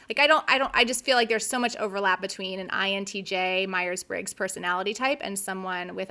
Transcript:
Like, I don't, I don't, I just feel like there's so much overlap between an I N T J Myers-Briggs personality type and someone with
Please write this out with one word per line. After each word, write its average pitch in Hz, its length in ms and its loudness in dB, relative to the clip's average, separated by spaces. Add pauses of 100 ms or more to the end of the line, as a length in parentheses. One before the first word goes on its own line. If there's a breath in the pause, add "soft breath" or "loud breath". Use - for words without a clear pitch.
Like, 233 120 0
I 294 80 8
don't, 311 180 6
I 269 120 6
don't, 262 160 0
I 240 100 6
just 247 200 -2
feel 262 120 4
like 233 120 4
there's 220 160 2
so 254 140 -2
much 240 200 0
overlap 196 420 2
between 190 400 -6
an 185 100 -10
I 196 200 0
N 196 140 -2
T 196 160 -8
J 185 460 0
Myers-Briggs 185 680 -4
personality 190 640 -2
type 262 280 -2
and 196 140 -6
someone 185 600 -6
with 190 140 -6